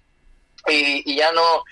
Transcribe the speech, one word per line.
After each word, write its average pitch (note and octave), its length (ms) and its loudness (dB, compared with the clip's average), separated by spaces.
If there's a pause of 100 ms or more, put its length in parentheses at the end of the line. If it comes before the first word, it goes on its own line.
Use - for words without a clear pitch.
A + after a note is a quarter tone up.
(680)
y, D3 460 -2
y - 40 -8
ya D#3 140 2
no... E3 400 2